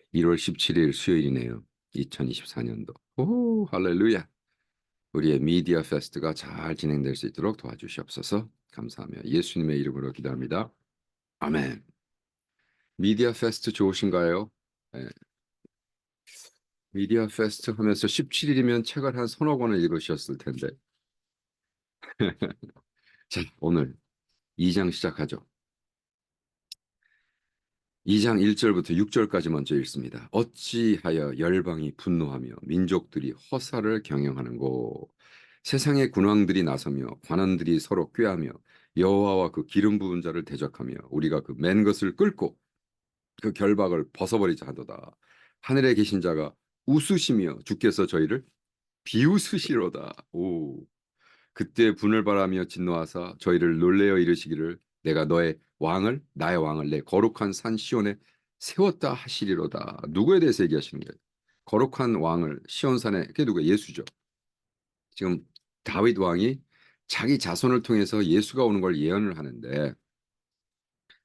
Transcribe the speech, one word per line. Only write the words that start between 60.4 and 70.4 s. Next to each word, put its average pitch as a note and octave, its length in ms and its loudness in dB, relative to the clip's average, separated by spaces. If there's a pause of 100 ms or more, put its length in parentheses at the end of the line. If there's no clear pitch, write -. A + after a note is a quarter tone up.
얘기하시는 D2+ 400 -2
거예요? - 140 -18 (480)
거룩한 B2 500 0
왕을 E2 520 -2
시온산에, A#2 600 -2
그게 - 180 -2
누구예요? G2 260 0
예수죠. - 320 -2 (1120)
지금 F2+ 300 -4 (380)
다윗 G2+ 340 2
왕이 F#2+ 440 0 (460)
자기 B2+ 320 0
자손을 A#2+ 440 0
통해서 G#2+ 420 2
예수가 G#2 400 2
오는 G#2 160 2
걸 F2+ 160 0
예언을 F2+ 400 0
하는데, C2 560 -6 (1300)